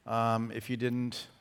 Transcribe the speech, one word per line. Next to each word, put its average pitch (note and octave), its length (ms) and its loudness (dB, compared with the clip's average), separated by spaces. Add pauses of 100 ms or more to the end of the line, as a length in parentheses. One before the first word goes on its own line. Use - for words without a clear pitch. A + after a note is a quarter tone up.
Um, A2+ 480 2
if - 160 -6
you B2 80 0
didn't B2 520 -2 (120)